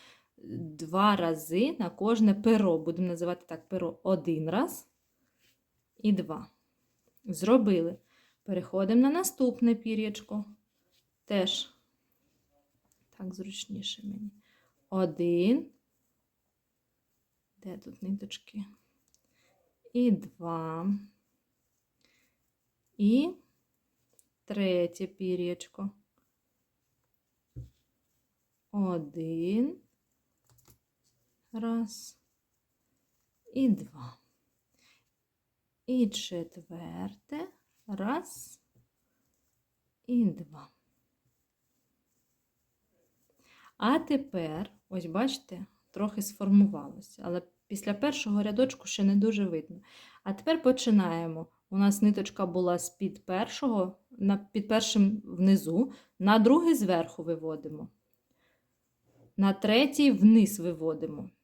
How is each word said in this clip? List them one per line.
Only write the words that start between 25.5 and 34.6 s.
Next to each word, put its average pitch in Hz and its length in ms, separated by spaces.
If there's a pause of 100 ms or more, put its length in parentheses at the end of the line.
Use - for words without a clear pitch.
Один. 175 1080 (1800)
Раз. 226 640 (1400)
І 262 140
два. 131 500 (1700)